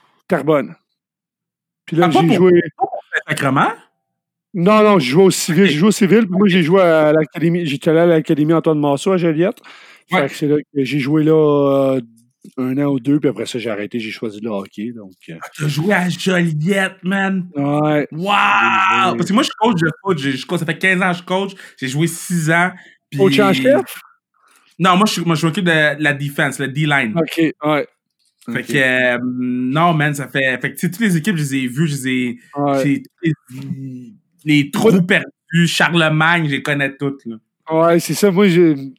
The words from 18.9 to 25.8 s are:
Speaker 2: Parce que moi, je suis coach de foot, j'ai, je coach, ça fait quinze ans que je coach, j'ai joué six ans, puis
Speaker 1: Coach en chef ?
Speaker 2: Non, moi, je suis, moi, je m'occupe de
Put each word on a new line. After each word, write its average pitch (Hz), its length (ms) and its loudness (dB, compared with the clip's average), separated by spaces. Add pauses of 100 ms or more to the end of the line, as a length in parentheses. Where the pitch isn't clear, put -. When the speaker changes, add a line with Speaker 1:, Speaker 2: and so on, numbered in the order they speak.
Speaker 2:
Parce 175 120 0
que 190 40 -2
moi, 240 100 2
je - 40 -4
suis - 120 -12
coach 214 220 4
de 165 80 0 (140)
foot, 190 160 0
j'ai, 139 140 -2
je 127 120 -6
coach, 180 140 -4
ça 151 60 -6
fait 156 120 -4
quinze 185 240 0
ans 185 120 0
que 175 60 -6
je - 40 -20
coach, 196 280 -4 (280)
j'ai 131 80 -8
joué 147 200 -2
six 160 440 -4
ans, 175 200 2 (380)
puis 143 80 -10
Speaker 1:
Coach 190 220 4
en 196 140 4
chef ? 262 280 2 (960)
Speaker 2:
Non, 180 200 4
moi, 208 100 4
je 208 60 -2
suis, 170 120 -4
moi, 165 100 2
je 156 120 -2
m'occupe 185 160 -2
de 151 400 0